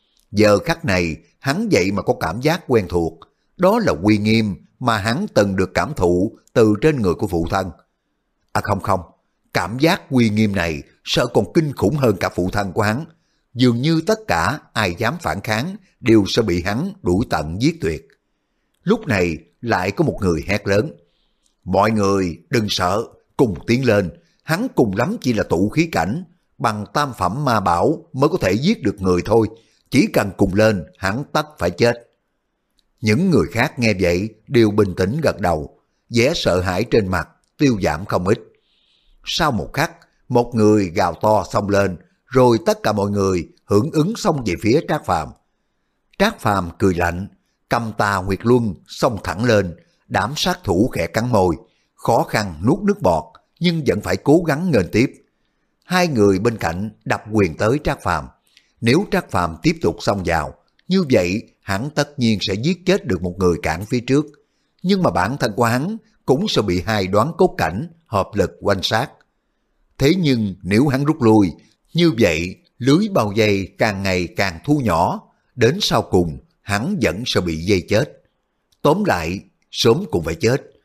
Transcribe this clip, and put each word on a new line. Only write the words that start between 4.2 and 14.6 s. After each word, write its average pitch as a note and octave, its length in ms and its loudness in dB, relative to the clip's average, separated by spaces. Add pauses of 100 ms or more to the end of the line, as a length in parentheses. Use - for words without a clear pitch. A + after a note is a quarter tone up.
mà A#2 180 0
hắn A#2 360 -2
từng G2+ 220 2
được F#2+ 180 0
cảm F#2 200 -2
thụ F2+ 440 0 (140)
từ A2 280 4
trên D3+ 220 2
người F2 120 2
của G#2+ 120 -6
phụ E2+ 240 -2
thân. F#2+ 200 -4 (840)
À G#2+ 120 -2
không G2 160 -2
không, F#2+ 200 0 (540)
cảm G#2 240 -4
giác D#3+ 320 0
uy A#2+ 200 4
nghiêm G#2+ 240 0
này E2+ 280 -4 (220)
sợ A2+ 220 0
còn A2+ 260 0
kinh D#3 240 0
khủng A#2 200 0
hơn A#2+ 240 2
cả F#2 80 -2
phụ F2+ 240 -2
thân G2 200 -4
của A2 100 -2
hắn. A2 220 -2 (500)
Dường A#2+ 220 4
như D#3+ 300 0
tất A3 120 0 (100)
cả F#2 300 0 (140)